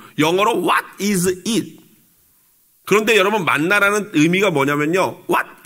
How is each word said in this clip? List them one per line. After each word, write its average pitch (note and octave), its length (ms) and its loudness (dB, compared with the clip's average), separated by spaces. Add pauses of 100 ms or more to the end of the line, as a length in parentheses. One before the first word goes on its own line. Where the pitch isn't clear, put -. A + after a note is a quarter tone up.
(180)
영어로 F#3 480 0
"What - 180 0 (160)
is F#3+ 280 -2 (180)
it?" G#3 320 -4 (1080)
그런데 G#3+ 300 2
여러분, G3+ 280 2
만나라는 G3 680 0
의미가 E3+ 380 2
뭐냐면요, D3 800 -2
"What - 200 -2 (180)